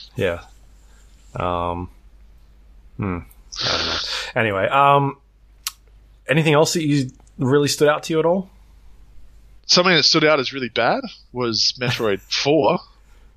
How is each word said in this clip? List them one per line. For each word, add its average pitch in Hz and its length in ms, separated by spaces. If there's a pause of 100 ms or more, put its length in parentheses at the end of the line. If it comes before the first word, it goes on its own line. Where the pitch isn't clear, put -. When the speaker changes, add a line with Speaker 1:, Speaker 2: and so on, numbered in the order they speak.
(160)
Speaker 1:
Yeah. 87 260 (960)
Um, 87 540 (1080)
hmm. 92 220 (440)
I - 140
don't 82 80
know. - 560
Anyway, 101 260
um, 139 500 (1080)
anything 156 260
else 156 200
that 170 100
you 143 280 (260)
really 143 300
stood 147 200
out 151 160
to 160 100
you 160 60
at 156 60
all? 185 240 (1160)
Speaker 2:
Something 180 280
that 143 80
stood 156 200
out 151 160
as 127 140
really 127 160
bad 143 320 (300)
was 117 480
Metroid 120 420
Speaker 1:
<laughs> - 80
Speaker 2:
four. 147 500 (580)